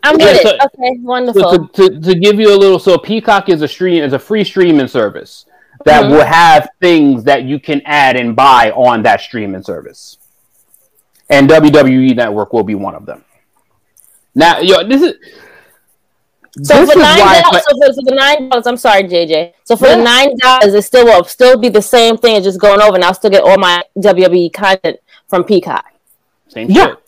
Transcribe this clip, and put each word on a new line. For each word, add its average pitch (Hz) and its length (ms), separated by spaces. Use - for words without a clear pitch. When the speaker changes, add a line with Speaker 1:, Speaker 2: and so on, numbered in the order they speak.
Speaker 1:
I'm 302 180
Speaker 2:
Yeah, 320 120
Speaker 1:
with - 100
Speaker 2:
so, 226 80
Speaker 1:
it. - 100
Okay, 262 400
wonderful. 247 420
Speaker 2:
so 175 240
to, 190 240
to, 151 100
to 185 180
give 202 200
you 214 160
a 196 40
little, 196 200
so 175 200
Peacock 208 500
is 165 140
a 147 60
stream, 175 360
is 131 80
a 135 60
free 214 260
streaming 165 440
service - 580
that 151 160
Speaker 1:
Mm-hmm. 139 100
Speaker 2:
will 147 120
have 165 440
things 147 440
that 135 200
you 139 140
can 143 280
add 143 300
and 117 200
buy 127 360
on 120 320
that 104 180
streaming 98 400
service, - 560
and 139 180
W 151 240
W 131 280
E 131 140
Network 107 380
will 110 120
be 104 100
one 98 220
of 104 100
them. - 180
Now, 160 240
yo, 180 280
this 262 160
is 349 120
Speaker 1:
So 143 180
Speaker 2:
this 370 120
Speaker 1:
for - 60
Speaker 2:
is 311 60
why 311 140
Speaker 1:
nine 381 240
dollars, 339 260
so 285 80
for, 269 60
so 277 160
for 262 60
nine 269 340
dollars, 247 180
I'm 247 100
sorry, 208 300
J 175 200
J. 160 360
So 233 140
for 247 120
the 226 100
Speaker 3:
Yeah. 233 40
Speaker 1:
nine 247 360
dollars, 254 360
it 208 80
still 247 220
will 208 200
still 254 340
be 233 100
the 208 140
same 226 340
thing. 226 200
It's 190 80
just 185 160
going 202 200
over, 214 160
and 185 80
I'll 185 100
still 202 160
get 190 140
all 190 140
my 180 220
W 190 240
W 175 220
E 165 40
content 190 460
from 180 160
Peacock. 180 400
Speaker 2:
Same 113 220
Speaker 3:
Yeah. 294 160
Speaker 2:
shit. - 220